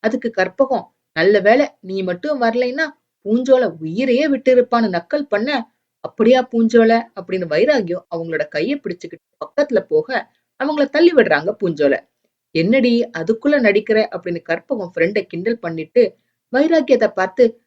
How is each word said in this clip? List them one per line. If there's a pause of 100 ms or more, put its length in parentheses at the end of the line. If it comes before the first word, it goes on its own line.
அதுக்கு
கற்பகம், (280)
"நல்ல
வேளை (120)
நீ
மட்டும்
வரலைன்னா (380)
பூஞ்சோலை
உயிரையே
விட்டு
இருப்பான்னு"
நக்கல்
பண்ண, (260)
"அப்படியா
பூஞ்சோலை?" (180)
அப்படின்னு
வைராகியம் (120)
அவங்களோட
கையை
பிடிச்சுக்கிட்டு (120)
பக்கத்துல
போக, (340)
அவங்கள
தள்ளி
விடுறாங்க
பூஞ்சோலை. (520)
"என்னடி,
அதுக்குள்ள
நடிக்கிற?"
அப்படின்னு
கற்பகம்
ஃப்ரெண்டை
கிண்டல்
பண்ணிட்டு (360)
வைராகியத்தை
பார்த்து